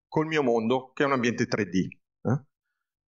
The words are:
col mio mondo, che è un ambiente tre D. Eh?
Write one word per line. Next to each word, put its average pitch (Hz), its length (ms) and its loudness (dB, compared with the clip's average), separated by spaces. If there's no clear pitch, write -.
col 156 200 -2
mio 156 160 0
mondo, 120 500 0
che - 100 0
è 147 40 2
un 135 60 2
ambiente 120 340 0
tre 104 180 -2
D. 90 120 -6
Eh? - 680 -4